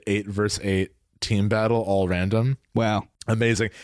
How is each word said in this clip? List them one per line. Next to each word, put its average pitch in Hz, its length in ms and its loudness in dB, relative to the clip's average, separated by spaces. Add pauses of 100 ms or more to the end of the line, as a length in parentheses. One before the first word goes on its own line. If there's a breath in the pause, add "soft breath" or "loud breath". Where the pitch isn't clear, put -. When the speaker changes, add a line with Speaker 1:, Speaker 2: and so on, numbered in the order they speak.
Speaker 1:
eight 101 200 0
versus 104 360 -2
eight 95 300 0 (260)
team 104 300 0
battle, 113 320 2
all 98 260 2
random. 98 500 0 (160)
Speaker 2:
Wow. 113 360 0 (180)
Speaker 1:
Amazing. 113 420 2 (140 loud breath)